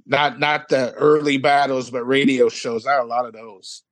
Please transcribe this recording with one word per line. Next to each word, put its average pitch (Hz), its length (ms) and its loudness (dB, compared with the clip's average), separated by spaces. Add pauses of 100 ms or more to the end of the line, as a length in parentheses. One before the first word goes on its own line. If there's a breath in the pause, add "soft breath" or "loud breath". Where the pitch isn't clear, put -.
not, 139 340 0
not 147 300 -2
the 131 240 0
early 147 420 2
battles, 135 540 0
but 120 140 -6
radio 131 440 4
shows. 117 380 -6
I 139 80 0
had 135 80 2
a - 20 -8
lot 120 220 -4
of 117 60 -16
those. 107 600 -20